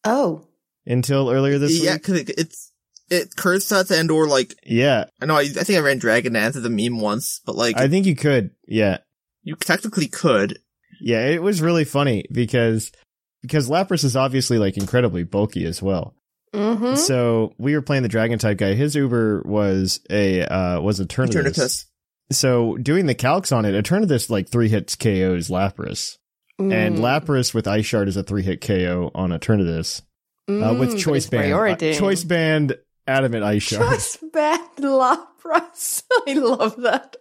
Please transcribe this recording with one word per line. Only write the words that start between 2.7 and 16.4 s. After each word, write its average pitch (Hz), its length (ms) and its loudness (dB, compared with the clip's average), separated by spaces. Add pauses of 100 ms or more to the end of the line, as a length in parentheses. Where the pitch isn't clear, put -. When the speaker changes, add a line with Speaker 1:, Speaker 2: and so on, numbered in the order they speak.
Speaker 3:
it 175 260 -2
curse 190 320 0
stats 190 220 2
and 160 220 2
or, 156 160 4
like, 135 260 2 (100)
Speaker 2:
Yeah. 120 420 2 (140)
Speaker 3:
I 131 60 -6
know, 156 100 2
I, 147 60 4
I 143 220 -2
think 185 160 2
I - 20 2
ran 139 160 2
Dragon 117 360 0
Dance 117 220 0
as 123 100 -8
a 120 40 -2
meme 117 320 -2
once, 107 420 -4
but, - 120 -6
like, 120 200 0
Speaker 2:
I 131 120 2
think 190 180 2
you 170 100 4
could, 127 360 0 (160)
yeah. 104 320 0 (420)
Speaker 3:
you 156 140 -10
technically 175 520 -2
could. 110 520 0 (420)
Speaker 2:
Yeah, 117 240 0
it 165 160 0
was 196 200 0
really 165 240 2
funny 139 460 0
because, 117 600 0 (500)
because 135 280 -2
Lapras 175 340 0
is 131 120 0
obviously, 131 440 0
like, 98 180 0
incredibly 98 460 0
bulky 98 420 -2
as 82 160 -6
well. 92 340 -4 (380)